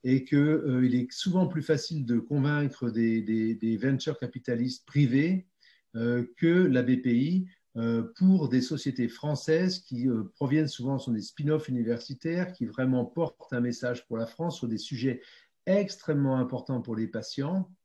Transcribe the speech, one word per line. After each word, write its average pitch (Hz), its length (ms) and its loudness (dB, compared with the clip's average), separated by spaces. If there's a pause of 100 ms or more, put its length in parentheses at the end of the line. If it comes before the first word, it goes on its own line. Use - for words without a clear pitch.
et 131 200 4
que, 147 120 2
euh, 143 500 4
il 120 80 4
est 127 180 0
souvent 185 360 0
plus 156 140 -4
facile 147 440 -2
de 117 120 2
convaincre 143 720 0
des, 113 320 2
des, 110 340 0
des 113 200 -2
venture 135 420 -2
capitalistes 127 680 -6
privés, 147 600 2 (500)
euh, 120 280 0 (120)
que 170 100 2
la 165 360 4
B 127 200 2
P 120 140 2
I, 180 300 2 (300)
euh, 117 400 -2
pour 180 320 4
des 123 140 2
sociétés 135 440 -2
françaises 156 760 0
qui, 127 280 -4
euh, 110 160 0 (100)
proviennent 147 320 0
souvent, 135 320 -4
sont 123 140 -4
des 107 80 -2
spin-offs 151 480 -4
universitaires, 131 840 -4
qui - 120 -6
vraiment 131 400 0
portent - 480 -6
un 123 80 -2
message 123 480 -4
pour 113 80 -6
la 113 100 -4
France 165 300 -6
sur 123 100 -6
des 110 120 -4
sujets 127 420 -4 (460)
extrêmement 151 720 2
importants 123 420 -2
pour 110 160 -4
les 110 100 -2
patients 147 640 -4 (140)